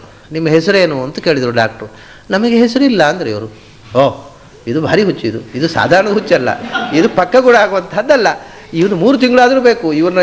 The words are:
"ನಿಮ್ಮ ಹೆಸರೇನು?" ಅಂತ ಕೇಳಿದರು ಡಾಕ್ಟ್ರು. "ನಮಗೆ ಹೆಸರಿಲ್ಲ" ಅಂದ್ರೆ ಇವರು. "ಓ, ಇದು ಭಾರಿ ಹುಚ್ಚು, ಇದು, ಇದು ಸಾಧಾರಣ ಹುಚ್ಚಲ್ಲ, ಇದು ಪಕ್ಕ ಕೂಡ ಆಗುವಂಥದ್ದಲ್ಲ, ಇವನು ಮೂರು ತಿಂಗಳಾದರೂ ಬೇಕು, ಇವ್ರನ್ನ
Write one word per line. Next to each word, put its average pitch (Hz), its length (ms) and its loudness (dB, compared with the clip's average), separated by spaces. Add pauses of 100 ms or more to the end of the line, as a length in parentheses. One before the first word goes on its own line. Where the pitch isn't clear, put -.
(320)
"ನಿಮ್ಮ 160 160 -4
ಹೆಸರೇನು?" 160 560 2
ಅಂತ 147 140 -10
ಕೇಳಿದರು 135 320 -2
ಡಾಕ್ಟ್ರು. 110 420 -4 (380)
"ನಮಗೆ 226 280 0
ಹೆಸರಿಲ್ಲ" 240 460 2
ಅಂದ್ರೆ 151 260 -2
ಇವರು. 104 160 -8 (520)
"ಓ, 131 340 -2 (340)
ಇದು 139 160 -4
ಭಾರಿ 165 200 0
ಹುಚ್ಚು, 151 240 -4
ಇದು, 110 120 -6 (160)
ಇದು 147 140 -4
ಸಾಧಾರಣ 170 400 0
ಹುಚ್ಚಲ್ಲ, 165 400 0 (440)
ಇದು 170 160 2
ಪಕ್ಕ 185 280 0
ಕೂಡ 247 200 4
ಆಗುವಂಥದ್ದಲ್ಲ, 202 720 0 (480)
ಇವನು 185 220 0
ಮೂರು 226 220 2
ತಿಂಗಳಾದರೂ 247 420 2
ಬೇಕು, 220 320 0
ಇವ್ರನ್ನ 180 300 0